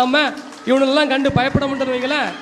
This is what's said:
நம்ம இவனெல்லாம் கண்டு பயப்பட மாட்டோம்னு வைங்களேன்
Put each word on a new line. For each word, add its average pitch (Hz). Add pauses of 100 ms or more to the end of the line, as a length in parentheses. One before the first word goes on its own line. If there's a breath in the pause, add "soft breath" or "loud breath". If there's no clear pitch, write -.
நம்ம 254 (460)
இவனெல்லாம் 269
கண்டு 269
பயப்பட 277
மாட்டோம்னு 269
வைங்களேன் 254 (120)